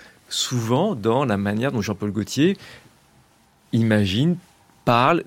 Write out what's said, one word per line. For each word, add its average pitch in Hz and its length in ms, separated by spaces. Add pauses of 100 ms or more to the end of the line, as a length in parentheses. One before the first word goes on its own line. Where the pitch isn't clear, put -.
(280)
souvent 131 680
dans 113 280
la 107 120
manière 104 340
dont 123 120
Jean-Paul 104 280
Gaultier 131 460 (1160)
imagine, 113 640 (500)
parle, 131 400